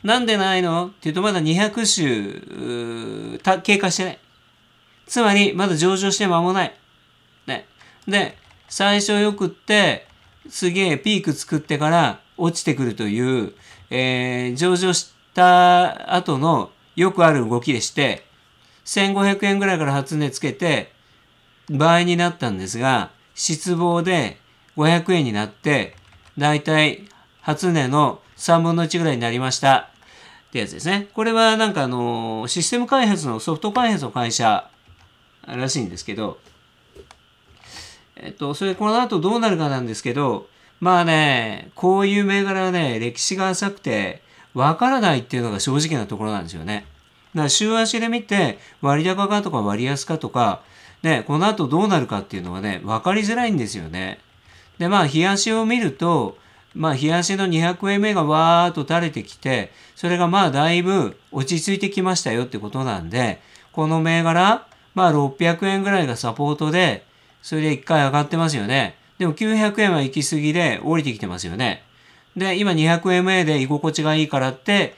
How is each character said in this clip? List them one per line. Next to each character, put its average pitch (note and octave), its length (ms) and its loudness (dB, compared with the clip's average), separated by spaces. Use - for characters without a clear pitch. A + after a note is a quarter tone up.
な G#3 160 2
ん A#3+ 60 -2
で A3 120 2
な F#3+ 180 2
い F#3 60 2
の F3 260 0
っ - 120 -18
て D#3 100 -4
い - 20 -4
う D3+ 40 -6
と、 F3+ 60 -2
ま G#3 120 0
だ F3 80 0
二 D#3 140 2
百 G#3+ 300 0
週、 D#3+ 200 0
う A2+ 1300 -6
ー、 - 60 -14
た-、 F#3+ 180 2
経 G3 180 2
過 F#3+ 140 0
し - 60 -2
て F#3 80 -2
な F3 60 -8
い。 - 80 -18
つ - 120 -4
ま G#3 140 4
り、 G3+ 200 4
ま G3 140 0
だ F3 80 0
上 F#3 220 2
場 G3 140 0
し F#3+ 60 -2
て G#3 100 0
間 E3+ 140 2
も F3+ 120 0
な F#3 120 0
い。 - 80 -10
ね。 - 180 -8
で、 G3 300 -2
最 G3+ 300 0
初 G#3 200 0
よ G#3 140 2
く G3+ 140 -2
っ - 20 -2
て、 G3 580 0
す - 220 -2
げ F3+ 220 0
え C#3 60 0
ピ G#3 200 0
ー D#3+ 60 -2
ク D#3 100 -2
作 - 240 -4
っ - 20 0
て D3 180 -4
か D3+ 120 0
ら D3+ 320 2
落 E3+ 200 0
ち - 60 -8
て D3 120 0
く C3 100 -2
る A2 100 -2
と A2+ 80 -6
い G#2 160 -2
う、 B2 340 0
え B2 640 -2
ー、 - 20 -6
上 F3 220 2
場 F#3 160 2
し - 180 -4
た F3+ 800 6
後 F3+ 220 0
の C#3 340 2
よ F3+ 160 2
く E3+ 140 4
あ D#3+ 80 6
る B2 140 2
動 A#2+ 120 0
き C3+ 140 -2
で A#2 80 -2
し - 80 -6
て、 C3+ 340 -2
千 G3 280 0
五 G3 120 2
百 G3 200 0
円 G3 140 2
ぐ G3+ 60 0
ら F#3+ 80 2
い E3+ 60 0
か D#3 60 0
ら C#3 80 0
初 C#3 220 -2
値 D3 160 0
つ - 80 -12
け C3+ 140 -4
て、 C3+ 400 -2
倍 E3 360 4
に F3 100 2
な F3 140 2
っ E3+ 80 -8
た - 120 -4
ん G2 80 -4
で F#2+ 100 -8
す A#2 120 -8
が、 B2 320 0
失 E3 400 -2
望 E3+ 260 0
で E3 360 -2
五 D3+ 120 2
百 E3+ 260 2
円 D#3+ 120 2
に A2+ 80 -2
な G#2 120 -2
っ - 40 -10
て、 C3+ 460 -4
だ D3 180 2
い D3 80 -2
た D#3 220 2
い G#2+ 200 -4
初 - 300 -2
値 D3 180 2
の C#3 320 2
三 E3 280 2
分 E3+ 120 2
の E3+ 100 2
一 E3 140 -4
ぐ E3 60 0
ら D#3 60 2
い C3 40 -2
に A#2+ 60 -4
な A#2 80 -2
り A#2+ 100 -2
ま C3 120 -2
し - 80 -4
た。 C3+ 300 4
っ - 40 -20
て B2+ 80 -4
や G2+ 80 -4
つ - 40 -14
で - 80 -14
す D#3 80 -6
ね。 G3+ 260 -2
こ A3 100 -4
れ A3+ 80 0
は A3+ 260 2
な A3 100 0
ん G3 60 -2
か C#3+ 100 -2
あ B2+ 40 -2
の A#2 580 -4
ー、 - 20 -8
シ E3+ 160 -4
ス - 80 -2
テ A#3+ 80 0
ム A#3+ 80 -2
開 C4 200 2
発 E3+ 200 0
の A2 120 -4
ソ D#3+ 140 -4
フ D#3 80 -6
ト G#3 100 -4
開 A#3 200 0
発 E3 120 -2
の - 80 -8
会 A#2+ 200 -4
社 G#2+ 380 0
ら B2+ 240 -6
し - 60 -4
い C3 80 -2
ん F#2 60 -6
で F2 80 -14
す - 60 -14
け G2+ 120 -8
ど、 G#2 240 -8
え - 140 -16
っ - 40 -14
と、 C#3+ 220 -8
そ G3 100 -6
れ F#3+ 80 -2
こ G#3 140 -2
の A3 120 2
後 A#3 200 0
ど G3 160 0
う A#3 40 0
な A3+ 100 0
る F3+ 80 0
か D3+ 120 0
な C3+ 100 -2
ん B2 60 -4
で A2 80 -6
す G#2+ 80 -10
け A#2+ 120 -4
ど、 B2+ 340 -2
ま F3+ 220 4
あ E3+ 40 2
ね、 C#3 720 2
こ F#3+ 240 2
う G3 80 2
い G3+ 120 2
う G3+ 60 0
銘 G3 180 0
柄 F#3+ 200 -2
は F#3 80 0
ね、 D3 280 0
歴 A#2+ 220 -6
史 - 140 -4
が F#3+ 140 -2
浅 G3 220 -2
く G3+ 80 -16
て、 G2+ 440 -4
わ C#3+ 220 2
か B3 140 2
ら C4+ 100 2
な F3+ 160 2
い B2 40 0
っ A#2 40 -8
て C3 140 -6
い - 40 0
う - 20 -2
の A2+ 80 -4
が G2+ 80 -4
正 C3+ 180 -2
直 D3+ 240 -2
な G2+ 60 -6
と G#2+ 100 -8
こ G#2+ 60 -6
ろ G#2+ 80 -4
な G2+ 80 -4
ん E2+ 60 -10
で E2 40 -12
す F#2 60 -14
よ D#2+ 100 -10
ね。 G#2 220 -8
だ D#3+ 60 0
か - 20 2
ら C#3+ 60 0
週 G#3+ 280 2
足 A3+ 220 0
で A3+ 80 -2
見 A#3 160 -4
て、 E3+ 340 0
割 C#3+ 220 2
高 F#3+ 240 0
か G#3 160 0
と F#3+ 80 -6
か B2 100 -2
割 G#2 220 -2
安 C#3 220 -2
か D#3+ 120 -4
と A#2+ 120 -8
か、 A2 340 0
ね、 D3 240 2
こ D3 100 0
の F3+ 80 2
後 G#3 220 0
ど D#3+ 160 2
う G#3+ 40 2
な F#3 120 2
る B2 80 -2
か G#2 120 -4
っ G2 40 -8
て - 140 -14
い - 20 -6
う F2+ 40 -10
の F2 100 -10
は F#2+ 80 -8
ね、 F#2+ 220 -4
わ A2 180 -2
か F#3 120 0
り G#3+ 80 2
づ G#3+ 140 -2
ら A#3+ 100 0
い A3 60 0
ん F3+ 60 0
で A#2 100 -2
す G2+ 100 -10
よ D#2+ 100 -12
ね。 F#2 320 -10
で、 F3 80 -2
ま G3 140 2
あ、 D3+ 60 2
日 D#3 200 2
足 G3 240 0
を A3 140 0
見 A#3+ 140 0
る F3+ 120 0
と、 D#3 460 -2
ま D#3 160 -2
あ、 C#3 60 0
日 D3+ 160 0
足 F3 240 0
の F#3+ 120 0
二 E3 140 2
百 F3+ 300 -2
円 G3+ 80 2
目 G#3 140 0
が F3 100 0
わ E3 440 4
ー E3+ 40 0
っ - 20 -10
と D#3 80 -6
垂 E3 200 0
れ E3 80 -2
て A2+ 140 -8
き - 120 -16
て、 A#2+ 360 -4
そ - 120 -6
れ F3 100 0
が F3 100 2
ま F#3+ 160 2
あ、 D#3+ 80 2
だ D3 200 2
い F3 100 2
ぶ F3+ 360 0
落 C3 140 -4
ち E3 180 -2
着 G3 140 -2
い - 20 -6
て G3 100 -2
き G3 120 -4
ま F#3 140 0
し - 80 -2
た A#2+ 80 -4
よ A#2+ 120 -2
っ A#2+ 40 -6
て A2 120 -10
こ G#2 100 -10
と C3 140 -6
な G#2+ 160 -4
ん E2 100 -10
で、 A2 320 -2
こ D#3 160 -2
の D#3+ 140 2
銘 E3 220 2
柄、 F3+ 440 2
ま F#3 140 4
あ、 D#3+ 40 6
六 C#3+ 300 0
百 E3+ 260 0
円 G3 160 0
ぐ G3+ 60 -2
ら F#3+ 120 2
い D3 60 0
が A#2+ 80 -4
サ A#2 180 -6
ポ D3 180 -2
ー D3 40 0
ト D3+ 160 -2
で、 D#3+ 340 0
そ - 140 -8
れ D#3 60 0
で D#3 120 2
一 D3 100 -6
回 D3+ 220 2
上 C3+ 60 0
が D3 100 2
っ C#3+ 60 -2
て E3+ 100 -2
ま E3 120 2
す C#3+ 80 -2
よ G#2 100 -2
ね。 A#2+ 300 -2
で F3+ 100 0
も、 D#3 60 0
九 A3 220 0
百 G#3+ 260 2
円 G3 100 4
は D#3 100 2
行 C3 120 -2
き D3 160 -2
過 E3 80 -2
ぎ D3+ 160 0
で D3+ 300 0
降 D#3+ 140 0
り D#3 60 0
て C#3 100 -2
き A2 60 -10
て G#2 80 -8
ま F2+ 120 -8
す F2+ 80 -8
よ E2+ 100 -6
ね。 - 260 -2
で、 F#3 220 -2
今、 G3+ 160 2
二 D#3 140 4
百 E3+ 260 2
円 F3+ 120 2
目 F#3 200 2
で D3+ 160 2
居 C3 60 -2
心 D3 240 -2
地 D3+ 120 -4
が D3+ 120 0
い D#3 80 2
い D3 60 0
か C#3 100 -2
ら C3 100 0
っ B2+ 100 -10
て、 G3+ 380 0